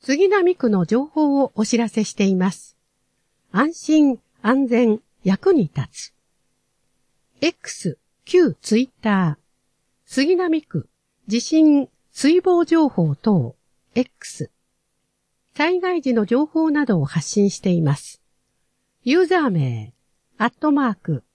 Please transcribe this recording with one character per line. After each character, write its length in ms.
杉 200
並 260
区 140
の 160
情 200
報 380
を 120
お 100
知 120
ら 120
せ 160
し 80
て 100
い 140
ま 160
す。 240
安 220
心、 460
安 240
全、 360
役 260
に 120
立 500
つ。 0
X、 560
旧 380
Twitter。 760
杉 320
並 240
区、 260
地 140
震、 480
水 260
防 240
情 240
報 280
等、 420
X。 540
災 240
害 200
時 120
の 120
情 200
報 260
な 140
ど 160
を 40
発 220
信 220
し 100
て 120
い 100
ま 160
す。 240
ユ 200
ー 20
ザ 220
ー 20
名、 440
ア 80
ッ 120
ト 140
マ 180
ー 60
ク 400